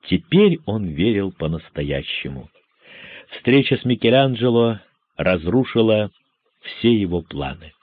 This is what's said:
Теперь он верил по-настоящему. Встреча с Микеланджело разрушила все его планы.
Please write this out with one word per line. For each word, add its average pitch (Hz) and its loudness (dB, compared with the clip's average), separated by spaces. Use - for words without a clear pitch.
Теперь 170 2
он 104 -4
верил 98 -2
по-настоящему. 71 -8
Встреча 135 2
с - -10
Микеланджело 117 2
разрушила 104 0
все - 0
его 87 -2
планы. 71 -12